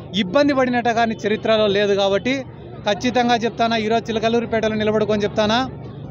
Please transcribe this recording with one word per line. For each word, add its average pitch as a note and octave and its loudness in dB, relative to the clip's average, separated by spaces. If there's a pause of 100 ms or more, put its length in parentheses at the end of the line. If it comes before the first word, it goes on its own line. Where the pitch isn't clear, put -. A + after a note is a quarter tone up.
(140)
ఇబ్బంది C#4+ 2
పడినట్టు B3 2
కానీ A3+ 0 (100)
చరిత్రలో G#3+ 2
లేదు. G3+ 2
కాబట్టి G3 0 (480)
ఖచ్చితంగా A#3+ 2
చెప్తానా, A3+ 0
ఈరోజు A3+ 0
చిలకలూరిపేటలో A3 -2
నిలబడుకొని G#3+ 0
చెప్తానా, A3 0 (400)